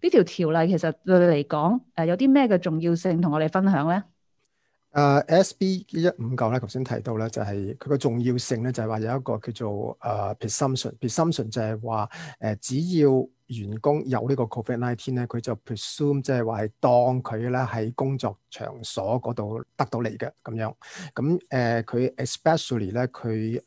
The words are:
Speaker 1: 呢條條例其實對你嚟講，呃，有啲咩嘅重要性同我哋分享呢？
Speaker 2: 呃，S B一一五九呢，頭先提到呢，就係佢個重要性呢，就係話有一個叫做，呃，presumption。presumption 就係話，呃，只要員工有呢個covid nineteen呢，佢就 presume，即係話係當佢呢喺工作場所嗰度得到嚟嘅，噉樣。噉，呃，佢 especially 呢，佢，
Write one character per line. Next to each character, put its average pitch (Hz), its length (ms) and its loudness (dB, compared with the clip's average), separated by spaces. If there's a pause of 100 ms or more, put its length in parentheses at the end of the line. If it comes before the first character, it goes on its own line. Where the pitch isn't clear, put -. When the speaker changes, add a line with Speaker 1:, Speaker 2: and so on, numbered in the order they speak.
Speaker 1:
呢 349 80 2
條 262 140 8
條 160 280 -2
例 165 160 4
其 180 100 2
實 160 160 -2 (100)
對 185 160 6
你 165 240 6
嚟 - 40 -20
講， 170 320 2 (160)
呃， 165 100 0
有 175 100 2
啲 269 160 4
咩 269 160 6
嘅 196 120 4
重 160 200 0
要 170 140 2
性 170 260 0
同 165 140 2
我 156 80 2
哋 156 80 2
分 190 220 0
享 151 160 2
呢？ 185 160 0 (880)
Speaker 2:
呃 143 360 6
，S 180 300 4
B 190 320 0
一 165 120 -4
一 175 60 4
五 123 280 -2
九 117 160 0
呢， 127 80 0
頭 104 80 -8
先 131 160 -4
提 117 180 -4
到 113 160 -4
呢， 113 120 -2
就 113 120 -6
係 101 360 -6
佢 - 120 -8
個 143 80 2
重 120 260 0
要 123 140 2
性 120 260 -4
呢， 127 80 -2
就 120 120 -4
係 110 40 -4
話 110 120 -2
有 113 180 -2
一 - 20 -4
個 120 180 -4
叫 117 140 -10
做， 110 500 -6
呃， 104 360 -4
presumption。 127 640 -2
presumption 131 500 -2
就 117 120 -4
係 110 200 -4
話， 110 280 -4 (300)
呃， 107 160 -2
只 127 240 -4 (200)
要 143 100 8 (380)
員 107 320 -8
工 151 260 2
有 123 220 -2
呢 139 80 0
個 127 80 0
covid 117 340 -6
nineteen 120 360 -4
呢， 123 140 -2
佢 117 120 -6
就 117 180 -6
presume， 143 640 -2
即 139 120 -2
係 120 120 0
話 110 180 -2
係 107 160 -4
當 127 440 4
佢 117 260 -4
呢 127 220 -2
喺 113 220 -4
工 135 240 -2
作 107 180 -6 (140)
場 110 180 -12 (160)
所 110 380 -4
嗰 120 120 -4
度 110 300 -6 (140)
得 131 80 0
到 117 140 -4
嚟 110 180 -4
嘅， 117 120 -6 (140)
噉 113 120 -10
樣。 113 180 -4 (420)
噉， 165 240 0 (100)
呃， 117 340 0
佢 123 320 -2
especially 113 760 -2
呢， 123 160 -2
佢， 110 600 -4